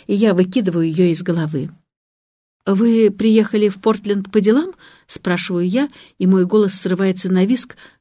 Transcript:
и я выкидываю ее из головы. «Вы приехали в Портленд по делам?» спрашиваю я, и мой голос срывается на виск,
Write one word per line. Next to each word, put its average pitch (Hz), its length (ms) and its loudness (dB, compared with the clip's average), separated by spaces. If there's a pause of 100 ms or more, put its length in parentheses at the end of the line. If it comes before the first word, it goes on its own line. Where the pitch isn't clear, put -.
и 202 80 -2
я 208 200 2
выкидываю 180 540 0
ее 170 180 0
из 160 180 -2
головы. 156 460 -4 (960)
«Вы 220 440 2
приехали 214 580 2
в 196 120 -8
Портленд 202 500 -2
по 214 100 0
делам?» 269 340 2 (340)
спрашиваю 180 600 -4
я, 262 200 -2 (300)
и 185 100 0
мой 185 180 4
голос 202 280 0
срывается 185 580 -4
на 185 120 2
виск, 240 320 -4 (240)